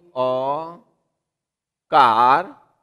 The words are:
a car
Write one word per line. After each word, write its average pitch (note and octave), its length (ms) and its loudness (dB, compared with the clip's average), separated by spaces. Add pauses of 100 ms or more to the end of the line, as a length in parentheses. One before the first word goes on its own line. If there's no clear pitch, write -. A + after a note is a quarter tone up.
(160)
a B2+ 160 -4 (1600)
car B2+ 500 2 (420)